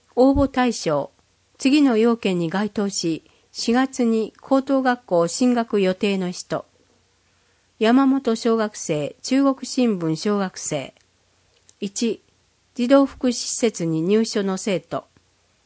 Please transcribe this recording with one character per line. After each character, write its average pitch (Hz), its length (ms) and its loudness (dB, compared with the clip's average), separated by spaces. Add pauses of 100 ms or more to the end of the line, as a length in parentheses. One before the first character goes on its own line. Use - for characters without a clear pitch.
(180)
応 269 160 6
募 277 160 2
対 254 240 0
象、 147 360 -2 (480)
次 285 240 4
の 262 140 4
要 226 220 4
件 190 200 -2
に 170 120 -2
該 202 200 -2
当 202 200 -4
し、 165 340 -4 (300)
四 - 180 -4
月 262 320 0
に 226 380 0
高 269 200 0
等 269 200 0
学 247 240 -2
校 170 220 2
進 247 260 0
学 226 260 0
予 185 160 2
定 196 220 -2
の 180 140 -4
人。 - 340 -10 (1120)
山 247 260 4
本 262 300 0
小 226 220 0
学 214 180 -4
生、 151 460 -6
中 269 200 0 (140)
国 254 100 -14
新 226 340 0
聞 160 180 -2
小 208 200 -2
学 190 200 -4
生。 - 360 -8 (840)
一、 208 420 -4 (540)
児 240 140 -4
童 277 160 6
福 - 240 -4
祉 - 20 0
施 - 240 -6
設 214 300 -2
に 160 160 -2
入 214 240 2
所 214 180 -4
の 190 140 -4
生 185 240 -4
徒。 - 240 -10 (600)